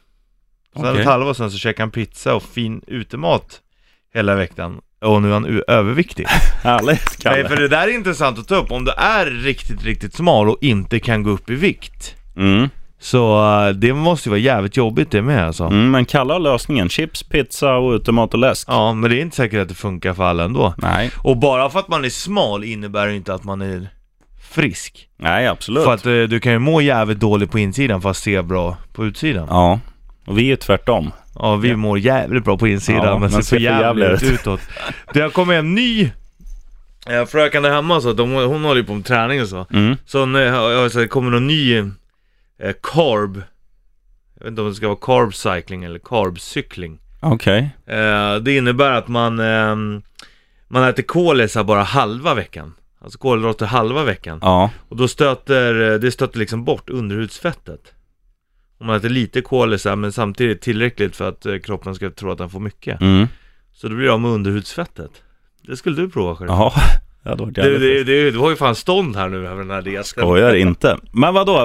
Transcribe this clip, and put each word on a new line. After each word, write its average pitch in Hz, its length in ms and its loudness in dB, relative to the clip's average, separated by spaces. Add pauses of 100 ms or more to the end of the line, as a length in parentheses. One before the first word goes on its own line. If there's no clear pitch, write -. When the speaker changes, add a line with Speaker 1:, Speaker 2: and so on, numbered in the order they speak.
(760)
Speaker 1:
Sen - 120 -6
Speaker 2:
Okej. 127 120 0
Speaker 1:
ett 110 60 2
halvår 135 280 2
sen 113 160 -6
så 98 80 -10
käkade 110 240 -4
han 110 80 -4
pizza 117 440 -4
och 107 80 -2
fin 113 440 -8
utemat 127 760 -6 (540)
hela 101 200 2
veckan. 90 460 -6 (200)
Och 107 220 4
nu 104 60 2
är 101 40 4
han 104 140 0
u-, 110 220 -2
överviktig. 120 580 0 (180)
Speaker 2:
<laughs> - 180 6
Härligt, 123 600 0
Kalle. 135 140 2
Speaker 1:
Nej, 135 120 -2
för 147 80 -2
det 143 120 2
där 156 200 2
är 240 60 -2
intressant 156 440 -2
att 113 100 -14
ta 190 60 0
upp. 180 180 0
Om 127 120 -6
du 131 60 -2
är 180 360 0
riktigt, 123 580 -4
riktigt 110 300 -6
smal 131 340 4
och 117 120 0
inte 110 400 0
kan 110 220 -2
gå 104 80 0
upp 98 200 -4
i 117 40 -2
vikt, - 600 -4 (220)
Speaker 2:
Mm. 98 320 4 (320)
Speaker 1:
så, 110 440 4 (240)
eh, - 60 -
det 113 200 2
måste 156 340 0
ju - 20 0
vara 104 100 2
jävligt 110 360 2
jobbigt 120 340 0
det 101 120 2
med, 120 240 0
alltså. 82 180 -4
Speaker 2:
Mm, 104 260 4
men 131 140 4
Kalle 135 280 0
har 180 80 -2
lösningen. 135 480 0
Chips, - 340 -6
pizza 139 520 0
och 127 180 2
utemat 113 420 0
och 117 60 2
läsk. 123 300 0
Speaker 1:
Ja, 113 240 2
men 113 160 0
det 117 60 2
är 131 40 -2
inte 165 160 -8
säkert 110 260 0
att 90 60 -4
det 92 60 -10
funkar 92 400 -6
för 95 100 -2
alla 87 200 0
ändå. 110 340 0
Speaker 2:
Nej. 87 400 -2
Speaker 1:
Och 135 180 0
bara 131 340 2
för 165 80 -4
att 196 100 -6
man 160 160 -2
är 127 40 -2
smal 120 560 -2
innebär 104 420 -4
det 104 100 -2
inte 95 180 -6
att 90 100 -10
man 98 180 -6
är 95 260 -6 (600)
frisk. - 580 -4 (100)
Speaker 2:
Nej, 95 280 0
absolut. 117 380 -2
Speaker 1:
För 127 100 4
att, 107 120 -6
eh, 123 60 2 (100)
du 113 180 0
kan 120 120 2
ju 117 60 2
må 151 220 2
jävligt 110 400 2
dåligt 104 300 2
på 113 80 -2
insidan 104 440 0
fast 95 200 -2
se 98 200 0
bra 87 340 -2 (160)
på 110 140 -6
utsidan. 104 440 -4
Speaker 2:
Ja, 90 300 4 (460)
och 101 120 -2
vi 117 40 4
är 127 40 2
ju 135 100 2
tvärtom. 98 540 0 (240)
Speaker 1:
Ja, 107 220 -2
vi 107 140 0
Speaker 2:
Ja. 117 60 0
Speaker 1:
mår 104 220 -2
jävligt 120 460 0
bra 98 140 0
på 113 100 2
insidan, 104 360 0
Speaker 2:
Ja, 101 80 2
Speaker 1:
men 98 80 0
Speaker 2:
men 101 100 2
Speaker 1:
ser 101 120 0
Speaker 2:
ser - 0 -
Speaker 1:
för 123 140 0
Speaker 2:
för 113 60 2 (200)
Speaker 1:
jävligt 113 220 2
Speaker 2:
jävligt 95 180 2
ut. 131 180 2
Speaker 1:
utåt. 95 200 -4 (520)
Det 147 80 4
har 151 100 0
kommit 180 280 0
en 156 160 0
ny, 220 360 2 (960)
eh, 120 180 -2
fröken 147 380 0
där 143 80 4
hemma, 151 300 2
så 123 100 0
att 110 60 0
de, 120 160 0
hon 135 320 0
håller 139 160 2
ju 104 60 -2
på 104 80 -6
med 101 100 -8
träning 123 380 0
och 107 60 -4
så. 92 240 -10
Speaker 2:
Mm. 107 240 2 (100)
Speaker 1:
Så 135 200 0
nu 131 240 2
har, 120 320 0
har 123 60 2
så 117 100 -2
det 117 100 0
kommer 127 220 -2
någon 120 160 2
ny, 139 320 2
eh, - 960 -10 (100)
carb. 104 600 0 (960)
Jag - 60 -20
vet 113 60 -10
inte 110 120 -6
om 104 60 -2
det 101 60 -6
ska 110 140 -6
vara 104 120 -2
carb 123 340 2
cycling 90 500 -6
eller 85 140 -12
carb 95 420 -2
cykling. 85 580 -12 (220)
Speaker 2:
Okej. 120 500 2 (160)
Speaker 1:
Eh, 104 480 0
det 120 220 0
innebär 131 360 2
att 113 160 -2
man, 117 320 -2
ehm, 107 600 -2 (640)
man 127 160 2
äter 123 180 0
kolisar 131 600 2
bara 101 180 2
halva 127 520 0
veckan. 82 400 -10 (300)
Alltså - 140 -20
kolhydrater 113 480 0
halva 120 380 0
veckan. 87 380 -6
Speaker 2:
Ja. 92 280 4 (180)
Speaker 1:
Och 113 80 -14
då 123 120 2
stöter, 123 840 2
eh, 107 60 2
det 120 140 0
stöter 123 260 -4
liksom 113 260 -6
bort 151 260 -4
underhudsfettet. 110 880 -8 (1000)
Om 113 60 -12
man 110 100 0
äter 104 120 0
lite 123 320 0
kolisar, 110 560 0
men 104 160 -4
samtidigt 107 500 -2
tillräckligt 110 540 -2
för 95 120 -6
att, - 180 -12
eh, 101 120 -6
kroppen 95 360 -10
ska 92 160 -8
tro 95 200 -10
att 85 80 -8
den 87 120 -8
får 95 100 -12
mycket. - 400 -8
Speaker 2:
Mm. 95 280 4 (440)
Speaker 1:
Så - 160 -14
då 110 60 -8
blir 127 120 -2
det 127 60 4
av 110 80 2
med 117 100 0
underhudsfettet. 101 800 -6 (560)
Det 131 100 -12
skulle 156 200 -4
du 175 140 -2
prova 90 260 -4
själv. 87 140 -8
Speaker 2:
Ja, 95 220 4 (500)
det - 80 -12
hade - 120 -6
varit 110 120 -8
Speaker 1:
Du, - 80 -2
Speaker 2:
jävligt 139 180 4
Speaker 1:
det, 131 160 4
Speaker 2:
fint. 135 100 0
Speaker 1:
det, 139 240 4
du 113 80 -4
har 147 120 4
ju 160 60 0
fan 127 180 2
stånd 180 420 0
här 95 120 -2
nu 92 180 -6
över 92 160 -10
den 95 80 -10
här 95 120 -6
dieten. 98 220 -8
Speaker 2:
Skojar 95 500 4
inte. 92 420 4 (160)
Men 151 220 4
vadå? 196 300 4